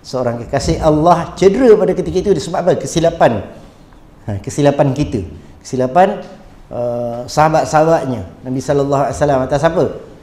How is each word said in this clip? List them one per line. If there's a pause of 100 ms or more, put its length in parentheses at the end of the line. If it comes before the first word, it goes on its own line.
seorang
kekasih
Allah
cedera
pada
ketika
itu
disebab
apa?
Kesilapan. (800)
Ha,
kesilapan
kita. (360)
Kesilapan, (480)
eh,
sahabat-sahabatnya.
Nabi
sallallahu
alaihi
wasallam
atas
apa? (380)